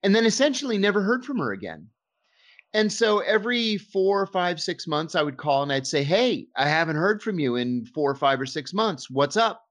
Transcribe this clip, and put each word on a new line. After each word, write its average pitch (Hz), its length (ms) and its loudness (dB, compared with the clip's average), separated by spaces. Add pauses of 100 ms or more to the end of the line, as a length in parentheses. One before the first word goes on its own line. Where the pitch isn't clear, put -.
and 196 100 4
then 226 120 4
essentially 254 520 0
never 202 240 2
heard 247 240 0
from 269 140 -6
her 123 120 -2
again. 90 360 -10 (840)
And 214 180 2
so 208 280 2
every 220 580 0
four 196 440 0
or 190 60 -2
five, 175 340 0
six - 260 -6
months, 156 280 -2
I 156 80 2
would 143 140 -4
call 143 260 0
and 143 100 -2
I'd 135 140 -2
say, 143 160 0
"Hey, 196 520 0
I 139 120 0
haven't 156 300 0
heard 208 260 0
from 196 160 -4
you 127 160 0
in 123 300 -2
four 143 260 -2
or 135 40 -2
five 135 240 2
or 135 60 -4
six 135 260 -10
months. 190 380 -4
What's 143 280 0
up?" 220 340 0